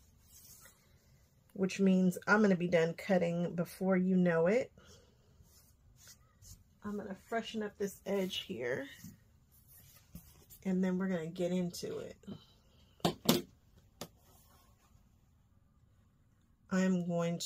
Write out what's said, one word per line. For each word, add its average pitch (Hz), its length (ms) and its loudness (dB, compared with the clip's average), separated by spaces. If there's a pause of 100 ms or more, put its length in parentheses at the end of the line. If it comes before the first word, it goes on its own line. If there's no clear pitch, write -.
(1500)
which 190 260 -2
means 185 480 4
I'm 214 160 6
gonna 196 140 6
be 175 100 -2
done 170 280 4
cutting 175 600 0
before 185 420 0
you 185 200 2
know 175 320 4
it. 233 240 0 (2000)
I'm 208 120 -8
gonna 202 200 -10 (120)
freshen 220 340 -6
up 208 160 -10
this 196 260 -6
edge 190 340 -2
here, 262 500 -6 (1800)
and 185 180 0
then 185 160 0
we're 190 100 -2
gonna 170 180 -4
get 175 260 -4
into 180 460 -4
it. - 180 -12 (4000)
I'm 185 340 2
going 170 400 -2